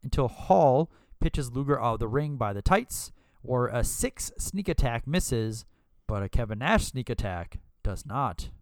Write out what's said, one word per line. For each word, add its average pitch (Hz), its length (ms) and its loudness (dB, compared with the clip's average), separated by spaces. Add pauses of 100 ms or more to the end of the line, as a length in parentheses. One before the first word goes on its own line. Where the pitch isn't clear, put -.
until 131 260 2
Hall 156 640 4 (300)
pitches 135 320 0
Luger 139 260 0
out 117 160 0
of 113 60 -6
the 113 80 -2
ring 147 280 0
by 107 180 -2
the 101 80 -6
tights, - 500 2 (300)
where 123 240 2
a - 140 -2
Syxx - 500 -2 (100)
sneak 190 300 -4
attack 120 360 0
misses, 113 600 -2 (400)
but 104 160 -2
a 98 80 -4
Kevin 110 300 0
Nash 190 260 2
sneak - 240 -6
attack 92 500 -6 (220)
does 98 240 -4
not. 123 420 -4 (140)